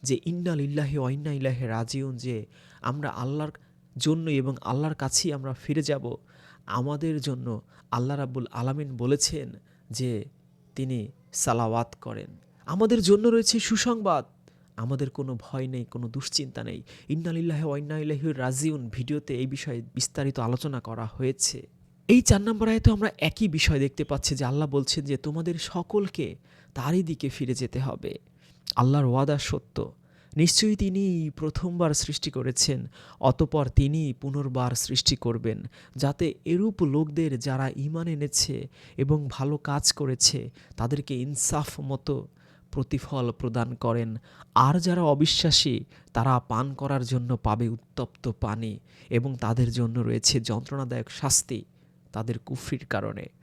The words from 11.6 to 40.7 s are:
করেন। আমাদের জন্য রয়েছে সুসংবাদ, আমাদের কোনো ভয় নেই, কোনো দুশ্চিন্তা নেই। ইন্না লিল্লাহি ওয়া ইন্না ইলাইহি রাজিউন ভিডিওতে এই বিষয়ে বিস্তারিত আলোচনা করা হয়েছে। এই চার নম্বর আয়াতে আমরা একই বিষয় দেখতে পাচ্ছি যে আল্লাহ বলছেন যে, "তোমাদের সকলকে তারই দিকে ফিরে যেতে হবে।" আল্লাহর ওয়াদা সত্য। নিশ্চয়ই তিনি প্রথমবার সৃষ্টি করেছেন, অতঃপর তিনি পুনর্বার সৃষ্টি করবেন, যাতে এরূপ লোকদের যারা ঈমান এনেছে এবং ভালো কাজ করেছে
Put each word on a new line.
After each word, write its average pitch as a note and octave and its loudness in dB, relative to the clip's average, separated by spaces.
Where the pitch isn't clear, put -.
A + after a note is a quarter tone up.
করেন। G#2+ -14
আমাদের G#3+ 4
জন্য G3+ 6
রয়েছে A3+ 4
সুসংবাদ, G#3 2
আমাদের B2+ -2
কোনো C3 -6
ভয় C3 -6
নেই, B2+ -6
কোনো A#2+ -8
দুশ্চিন্তা B2+ -4
নেই। - -10
ইন্না E3 -2
লিল্লাহি E3 0
ওয়া C#3+ 0
ইন্না D3 -6
ইলাইহি D3+ -2
রাজিউন C3 -2
ভিডিওতে B2+ -4
এই C3 -2
বিষয়ে B2+ -6
বিস্তারিত - -2
আলোচনা B2+ -2
করা A2+ -8
হয়েছে। - -2
এই B3 10
চার G3+ 6
নম্বর A3 2
আয়াতে A3 6
আমরা G#3+ 0
একই D#3+ 0
বিষয় D#3 4
দেখতে C#3 0
পাচ্ছি C#3+ -2
যে C3 -2
আল্লাহ C#3+ 0
বলছেন C#3 0
যে, C#3 -2
"তোমাদের E3 -4
সকলকে F#3+ -4
তারই D#3 0
দিকে D#3 -4
ফিরে B2+ -4
যেতে B2+ -4
হবে।" - -6
আল্লাহর C3+ 6
ওয়াদা C3+ 4
সত্য। - -4
নিশ্চয়ই G#3 6
তিনি F#3 0
প্রথমবার E3+ 0
সৃষ্টি - -2
করেছেন, B2+ 0
অতঃপর B2+ 4
তিনি C#3+ 4
পুনর্বার C3 -2
সৃষ্টি B2 0
করবেন, A#2 -2
যাতে C#3 0
এরূপ F#3+ 2
লোকদের D3 0
যারা C3 -2
ঈমান D#3+ -4
এনেছে C#3+ -2
এবং C#3+ 2
ভালো C#3+ -2
কাজ - 0
করেছে C3 -2